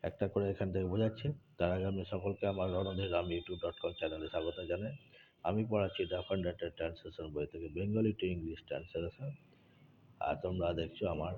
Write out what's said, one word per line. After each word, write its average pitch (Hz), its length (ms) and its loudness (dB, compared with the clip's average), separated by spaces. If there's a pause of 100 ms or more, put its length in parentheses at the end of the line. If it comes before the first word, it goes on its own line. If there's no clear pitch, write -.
একটা 98 260 0
করে 101 220 4
এখান 98 220 0
থেকে 95 140 2
বোঝাচ্ছি। 110 480 2 (240)
তার 87 140 4
আগে 92 140 2
আমি 98 200 0
সকলকে 98 420 0
আমার 95 240 2
রণধীর 95 420 2
রাম 87 160 4
youtube 85 320 -2
dot 87 200 0
com 85 120 0
চ্যানেলে 78 360 -4
স্বাগত 82 300 -2
জানাই। 92 360 -2 (480)
আমি 104 260 2
পড়াচ্ছি 98 340 2
The 87 120 -2
Fundamental 87 640 0
Translation 82 560 -6
বই 73 120 0
থেকে 82 280 -8
Bengali 104 400 4
to 98 120 -2 (100)
English 80 320 -6
Translation, 85 640 -6 (880)
আর 71 160 0
তোমরা 90 380 0
দেখছো 82 360 0
আমার 82 280 0